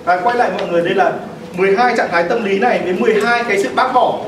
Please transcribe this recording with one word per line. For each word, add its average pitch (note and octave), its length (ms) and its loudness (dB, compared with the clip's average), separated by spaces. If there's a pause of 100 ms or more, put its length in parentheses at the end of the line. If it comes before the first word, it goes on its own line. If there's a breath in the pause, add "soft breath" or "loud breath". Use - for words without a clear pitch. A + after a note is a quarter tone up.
Và F3+ 160 2
quay A#3+ 160 0
lại F#3+ 220 0
mọi F#3 100 -4
người, E3+ 140 0
đây F#3 120 -2
là F3+ 180 2 (400)
mười G3 240 2
hai A#3+ 200 2
trạng E3+ 140 0
thái E3+ 120 0
tâm A3+ 220 -2
lý G3 140 0
này A3+ 260 2
với F3+ 80 -2
mười G#3 320 2
hai A#3 240 0
cái G3 140 0
sự - 120 -2
bác - 180 0
bỏ A3 360 2